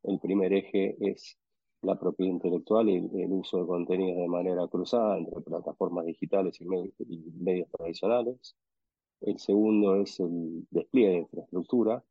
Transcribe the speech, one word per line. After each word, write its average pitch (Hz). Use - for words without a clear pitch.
El 98
primer 92
eje 98
es -
la 92
propiedad 92
intelectual 90
y 92
el, 87
el 90
uso 92
de 90
contenidos 90
de 87
manera 87
cruzada 101
entre 82
plataformas 82
digitales 87
y 82
me-, 92
y -
medios 90
tradicionales. 117
El -
segundo 104
es 98
el 82
despliegue 101
de 90
infraestructura. 90